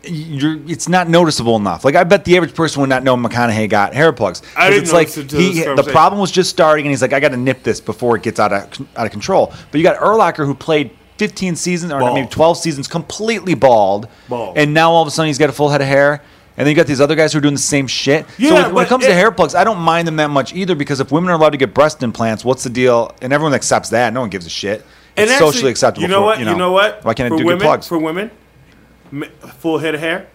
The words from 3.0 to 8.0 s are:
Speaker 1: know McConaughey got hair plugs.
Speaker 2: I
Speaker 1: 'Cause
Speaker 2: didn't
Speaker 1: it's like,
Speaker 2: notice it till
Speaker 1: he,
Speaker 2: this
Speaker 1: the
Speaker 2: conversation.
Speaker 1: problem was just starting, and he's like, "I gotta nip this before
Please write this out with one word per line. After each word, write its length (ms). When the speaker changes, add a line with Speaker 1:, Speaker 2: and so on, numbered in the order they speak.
Speaker 1:
know 140
McConaughey 520
got 240
hair 200
plugs. 280
Speaker 2:
I 60
Speaker 1:
'Cause 80
Speaker 2:
didn't 140
Speaker 1:
it's 100
like, 140
Speaker 2:
notice 100
it 120
till 100
Speaker 1:
he, 100
Speaker 2:
this 100
Speaker 1:
the 60
Speaker 2:
conversation. 260
Speaker 1:
problem 300
was 100
just 180
starting, 360
and 60
he's 100
like, 120
"I 60
gotta 180
nip 260
this 180
before 340